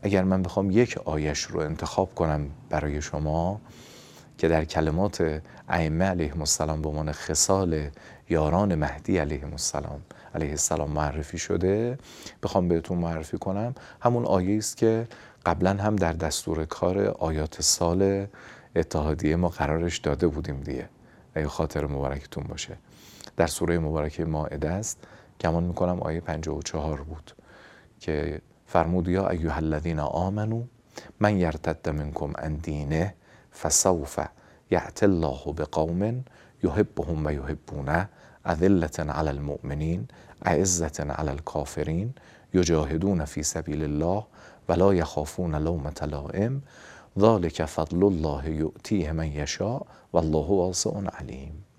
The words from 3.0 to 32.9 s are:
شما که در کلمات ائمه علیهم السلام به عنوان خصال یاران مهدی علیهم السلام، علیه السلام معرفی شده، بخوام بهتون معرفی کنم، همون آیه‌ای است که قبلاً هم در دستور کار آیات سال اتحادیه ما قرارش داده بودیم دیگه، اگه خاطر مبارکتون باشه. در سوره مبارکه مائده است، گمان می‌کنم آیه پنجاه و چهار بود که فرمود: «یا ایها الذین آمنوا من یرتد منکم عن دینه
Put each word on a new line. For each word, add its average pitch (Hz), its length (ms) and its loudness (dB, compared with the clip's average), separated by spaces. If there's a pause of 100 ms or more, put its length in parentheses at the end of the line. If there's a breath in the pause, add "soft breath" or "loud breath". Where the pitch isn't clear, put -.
شما 82 580 -2 (760 loud breath)
که 82 100 2
در 80 160 4
کلمات 80 760 0 (260 loud breath)
ائمه 82 360 2
علیهم 80 360 0
السلام 78 420 -2
به 78 60 -2
عنوان 76 240 -4
خصال 82 760 0 (400 loud breath)
یاران 82 460 4
مهدی 76 440 0
علیهم 73 320 -2
السلام، 73 520 -6 (320 loud breath)
علیه 80 160 -2
السلام 73 400 -2
معرفی 76 480 -2
شده، 101 600 0 (440 loud breath)
بخوام 92 260 2
بهتون 87 300 0
معرفی 82 400 -4
کنم، 104 360 -4 (260 loud breath)
همون 120 240 2
آیه‌ای 95 340 4
است - 180 -4
که 113 300 4 (400 loud breath)
قبلاً 87 240 4
هم 101 260 2
در 87 160 2
دستور 80 520 -2
کار 90 340 0
آیات 80 640 -2
سال 98 640 2 (500 loud breath)
اتحادیه 78 600 2
ما 87 120 4
قرارش 82 500 0
داده 73 280 0
بودیم 76 340 -2
دیگه، 65 280 -6 (460 loud breath)
اگه 76 140 -2
خاطر 78 380 -2
مبارکتون 69 580 -4
باشه. - 320 -10 (600 loud breath)
در 92 100 4
سوره 87 320 0
مبارکه 78 460 -2
مائده 78 460 -2
است، 101 280 -4 (420 loud breath)
گمان 85 240 2
می‌کنم 90 360 0
آیه 80 200 -2
پنجاه 78 360 -4
و 73 60 -6
چهار 76 380 -4
بود 78 320 -14 (680 loud breath)
که 76 400 -4 (260)
فرمود: 85 420 2
«یا 92 200 2
ایها 82 280 0
الذین 78 420 0
آمنوا 104 640 -2 (580 loud breath)
من 104 160 4
یرتد 80 520 0
منکم 73 500 -4
عن 76 160 -4
دینه 76 600 -2 (460 soft breath)